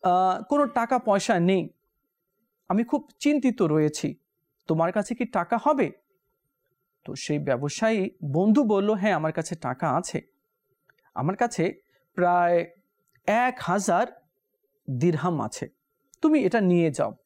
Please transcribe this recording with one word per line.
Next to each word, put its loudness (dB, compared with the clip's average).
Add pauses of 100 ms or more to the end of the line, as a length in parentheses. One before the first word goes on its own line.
আহ, 2
কোনো 2
টাকা 0
পয়সা 2
নেই, 2 (960)
আমি 0
খুব -4 (100)
চিন্তিত 0
রয়েছি, 0 (520)
তোমার 0
কাছে -4
কি -4
টাকা -2
হবে?" 0 (1120)
তো -12
সেই -4
ব্যবসায়ী -2 (160)
বন্ধু 2
বলল, 2
"হ্যাঁ, 0
আমার -2
কাছে -6
টাকা -4
আছে, -4 (920)
আমার -2
কাছে -2 (400)
প্রায় 2 (600)
এক 0
হাজার 0 (840)
দিরহাম 0
আছে, -8 (520)
তুমি 4
এটা 2
নিয়ে 4
যাও।" -4 (100)